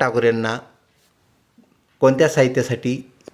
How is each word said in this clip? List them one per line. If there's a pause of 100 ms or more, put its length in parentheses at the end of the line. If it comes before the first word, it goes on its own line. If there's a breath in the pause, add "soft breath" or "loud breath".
टागोर
यांना (1400)
कोणत्या
साहित्यासाठी (220)